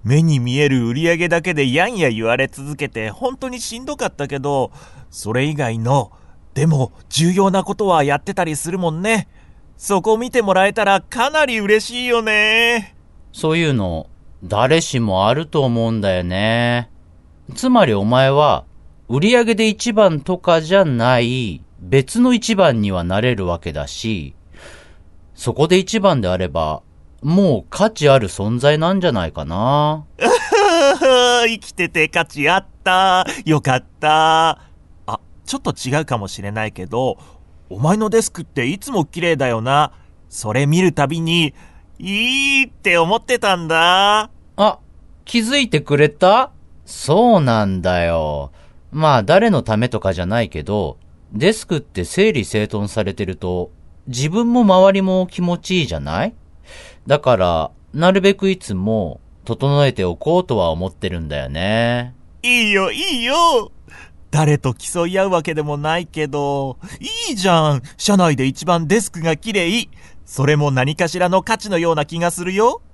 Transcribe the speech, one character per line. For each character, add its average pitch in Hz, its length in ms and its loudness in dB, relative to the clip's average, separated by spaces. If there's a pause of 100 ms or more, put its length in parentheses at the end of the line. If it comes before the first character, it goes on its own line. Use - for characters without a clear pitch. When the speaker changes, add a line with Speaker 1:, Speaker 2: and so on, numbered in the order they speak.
Speaker 1:
目 135 180 4
に 156 180 2
見 123 180 -2
え 147 100 4
る 127 200 2
売 120 60 -2
り 160 140 0
上 170 80 2
げ 175 120 -2
だ 170 140 0
け 180 120 -4
で 139 180 0
や 165 140 2
ん 180 100 -6
や 156 140 2
言 110 140 -4
わ 113 120 2
れ 131 120 -2
続 139 280 -12
け 143 120 -8
て 110 220 -8
本 254 260 -6
当 262 120 -10
に 247 120 -12
し 226 180 -10
ん 262 60 -16
ど 294 120 -8
か 254 100 -6
っ - 80 -8
た - 140 -8
け 143 100 -8
ど、 135 340 -2 (380)
そ - 220 -10
れ 127 140 0
以 156 80 -4
外 117 240 -4
の、 123 340 0 (420)
で 139 120 0
も 139 260 0 (160)
重 165 240 0
要 196 180 2
な 190 140 0
こ - 100 -6
と 208 120 -2
は 160 180 4
や 143 120 0
っ 151 60 -6
て 196 120 -8
た 185 100 -2
り 156 120 -6
す 165 140 -8
る 185 80 -4
も 170 120 -2
ん 160 120 -8
ね。 214 260 0 (480)
そ 196 240 -2
こ 220 160 2
見 233 140 -6
て 254 120 2
も 196 120 0
ら 190 120 4
え 202 60 0
た 214 120 -2
ら 196 180 2
か 247 280 -2
な 311 140 2
り 240 140 -2
嬉 214 280 2
し 247 180 -8
い - 20 -4
よ 233 160 0
ね。 220 720 2 (380)
Speaker 2:
そ - 180 -2
う 160 80 0
い 165 80 0
う 143 80 0
の、 98 320 -4 (360)
誰 117 380 2
し 131 200 -4
も 101 280 0
あ 123 60 2
る 156 120 -4
と 151 160 -2
思 117 260 0
う 113 40 -2
ん 113 80 -2
だ 98 140 0
よ 90 100 -2
ね。 113 680 -2 (640)
つ 254 140 -2
ま 240 160 6
り 120 80 2
お 101 120 0
前 131 260 4
は、 139 340 2 (440)
売 127 120 -2
り 226 160 4
上 240 80 4
げ 220 100 0
で 220 140 2
一 220 240 -4
番 190 280 4
と 180 180 -4
か 165 240 2
じ 160 120 -2
ゃ 196 120 6
な 123 340 2
い、 120 420 -4 (160)
別 131 420 0
の 247 120 4
一 226 220 0
番 151 260 4
に 101 100 0
は 87 140 -2
な 92 160 0
れ 123 160 0
る 95 100 -4
わ 87 120 -2
け 82 140 -10
だ 71 140 -6
し、 87 480 -8 (1000)
そ - 180 -6
こ 156 160 0
で 180 80 2
一 190 240 0
番 170 220 2
で 92 60 -2
あ 90 100 0
れ 90 100 -2
ば、 78 320 -4 (420)
も 160 360 2
う - 100 -10
価 220 220 0
値 151 180 0
あ 135 100 8
る 104 100 0
存 107 300 -4
在 147 200 2
な 170 160 0
ん 190 80 -2
じ 180 40 0
ゃ 151 60 2
な 90 140 -2
い 76 60 -8
か 76 120 -10
な。 147 640 -2 (100)
Speaker 1:
<laughs> 277 1300 2
生 226 120 -2
き - 140 -18
て 175 180 -4
て 160 180 0
価 170 160 -2
値 143 240 -4
あ 185 100 4
っ - 80 -4 (160)
た。 185 440 2 (180)
よ 151 160 2
か 131 160 0
っ 131 80 -4 (160)
た。 160 600 2 (460)
あ、 - 140 -8 (240)
ち - 120 -8
ょ - 20 -6
っ - 20 -6
と - 160 -4
違 135 240 -2
う 156 60 -6
か 123 100 -4
も 101 120 -6
し - 120 -12
れ 101 100 -8
な 107 140 -6
い 107 80 -8
け 92 140 -12
ど、 123 320 -4 (500)
お 92 120 -12
前 165 160 2
の 214 140 -2
デ 226 120 2
ス - 80 -6
ク 165 120 -14
っ - 20 -10
て 120 220 -4
い 190 120 -4
つ 277 140 -12
も 180 120 0
綺 - 180 -8
麗 170 140 0
だ 131 120 -2
よ 113 120 -2
な。 139 320 0 (360)
そ - 240 -8
れ 139 140 0
見 160 140 2
る 180 120 4
た 143 140 0
び 165 140 -6
に、 165 320 0 (460)
い 233 640 -2
い 170 40 0
っ - 40 -20
て 175 260 -2
思 170 200 2
っ 226 60 -4
て 247 160 -2
た 202 180 0
ん 165 120 -8
だ。 190 600 2 (260)
Speaker 2:
あ、 202 220 0 (460)
気 233 160 -2
づ 247 180 -2
い 262 100 0
て 151 120 0
く 147 160 -2
れ 151 120 4
た？ 214 420 2 (340)
そ 214 540 2
う - 20 4
な 113 260 2
ん 95 160 -4
だ 90 220 0
よ。 78 480 -4 (400)
ま 151 240 4
あ、 110 80 2
誰 196 260 4
の 139 120 2
た 110 140 0
め 120 120 0
と 110 100 -4
か 95 140 0
じ 87 100 -4
ゃ 87 40 -4
な 113 160 0
い 104 60 -4
け 78 140 -8
ど、 90 360 -4 (340)
デ 123 200 2
ス - 140 -6
ク 160 120 -4
っ - 20 -2
て - 240 -8
整 202 280 0
理 117 120 -2
整 104 240 -2
頓 104 200 -4
さ 107 140 -4
れ 95 120 -4
て 101 120 -6
る 90 80 -8
と、 90 380 -6 (340)
自 135 240 -4
分 233 220 0
も 247 100 4
周 196 300 6
り 196 100 0
も 185 240 0
気 - 160 -8
持 175 160 -2
ち 185 220 -2
い - 20 0
い 135 60 -2
じ 170 80 -6
ゃ - 20 -6
な 143 280 -4
い？ 233 80 -8 (760)
だ 143 100 4
か 127 180 2
ら、 87 340 0 (220)
な 175 200 2
る 190 80 2
べ 196 140 2
く 196 160 -2
い 185 80 -2
つ - 160 -8
も 95 460 -2 (240)
整 143 400 2
え 127 80 2
て - 120 -2
お 90 100 -2
こ 170 260 0
う 180 60 -8
と 120 120 -2
は 85 120 2
思 85 160 -4
っ 92 80 -8
て 95 160 -8
る 87 80 -6
ん 80 80 -8
だ 73 120 -6
よ 67 100 -8
ね。 117 680 -2 (300)
Speaker 1:
い 240 260 0
い - 20 0
よ、 190 200 0
い 269 300 -4
い - 20 -4
よ。 285 480 0 (580)
誰 151 280 2
と 127 160 -4
競 - 320 -4
い 185 120 -2
合 190 80 2
う 190 40 -2
わ 170 120 0
け 165 120 -6
で 156 80 -2
も 147 160 -6
な 156 200 -2
い 175 80 -6
け 151 200 -6
ど、 139 500 -4 (520)
い 320 40 -6
い 226 40 -4
じ 190 120 0
ゃ 156 260 4
ん。 127 80 -2 (140)
社 202 200 2
内 170 200 4
で 131 80 -2
一 135 220 -4
番 170 200 0
デ 208 140 2
ス - 100 -8
ク 165 120 -12
が 165 140 0
綺 214 180 -8
麗。 196 340 -2 (360)
そ - 200 -4
れ 147 120 2
も 147 140 0
何 135 240 -2
か 175 140 -2
し 180 100 -6
ら 180 100 2
の 185 140 2
価 220 140 -2
値 208 140 -12
の 175 80 0
よ 170 140 0
う - 20 2
な 147 100 -2
気 165 140 -8
が 170 120 0
す 175 140 -8
る 185 80 -4
よ。 226 300 0 (120)